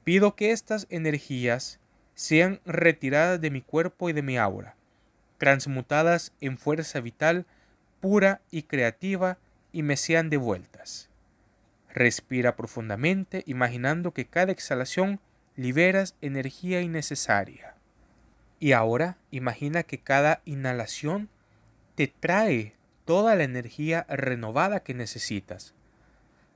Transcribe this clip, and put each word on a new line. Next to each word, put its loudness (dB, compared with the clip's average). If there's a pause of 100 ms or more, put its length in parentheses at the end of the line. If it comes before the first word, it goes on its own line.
Pido 4
que 0
estas -4
energías -2 (340)
sean 2
retiradas 2
de 0
mi -6
cuerpo -2
y -2
de -2
mi -2
aura." -2 (640)
Transmutadas 2
en -6
fuerza -4
vital, 0 (540)
pura 4 (100)
y -6
creativa, 0 (340)
y -6
me 0
sean 0
devueltas. -4 (800)
Respira 0
profundamente, -4
imaginando -2
que -6
cada 0
exhalación -2 (360)
liberas 2
energía -4
innecesaria. -2 (840)
Y 4
ahora 2 (120)
imagina -4
que -10
cada 2
inhalación -4 (680)
te 2
trae 0 (300)
toda 4
la 2
energía -4
renovada -2
que -10
necesitas. -8 (800)